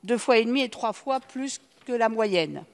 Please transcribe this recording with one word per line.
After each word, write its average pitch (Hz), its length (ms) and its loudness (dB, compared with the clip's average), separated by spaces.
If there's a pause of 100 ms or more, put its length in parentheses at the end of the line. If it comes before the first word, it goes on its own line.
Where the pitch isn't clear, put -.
deux 220 140 0
fois 233 200 4
et 226 80 4
demi 247 160 0
et 254 80 -2
trois 220 240 -4
fois 262 280 -4
plus 262 380 -10 (260)
que 254 80 -4
la 233 160 2
moyenne. 180 540 0 (100)